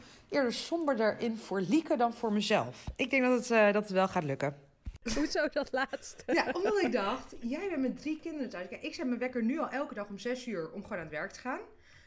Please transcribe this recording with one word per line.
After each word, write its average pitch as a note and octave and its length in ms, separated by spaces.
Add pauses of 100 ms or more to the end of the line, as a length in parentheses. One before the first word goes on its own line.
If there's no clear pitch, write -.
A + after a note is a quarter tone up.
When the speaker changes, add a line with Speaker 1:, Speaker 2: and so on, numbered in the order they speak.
(300)
Speaker 1:
eerder C4 240
somberder C#4 640
in A3+ 180
voor G3 240
Lieke C#4+ 360
dan A#3 160
voor A3 200
mezelf. G3+ 500 (120)
Ik C4 140
denk C4 140
dat B3+ 160
het, A#3 120
eh, G#3+ 220
dat G#3 100
het G#3 80
wel F#3+ 160
gaat F#3 160
lukken. C#3 320 (600)
Speaker 2:
Hoezo D4+ 320
dat C#4 240
laatste? - 600
Speaker 1:
Ja, D#4 180
omdat G4+ 300
ik B3+ 100
dacht, A3 480
jij D#4 300
bent D4+ 120
met B3+ 200
drie D#4 180
kinderen D4+ 300
thuis. F3+ 180
Kijk, - 140
ik D#4 120
zet E4 140
mijn A#3+ 120
wekker B3 240
nu C#4 160
al C4 100
elke C#4+ 240
dag G3+ 140
om G3 100
zes B3 300
uur F3 240
om G3+ 120
gewoon G3+ 140
aan E3 60
het D#3 100
werk E3+ 180
te - 80
gaan. C#4 200 (480)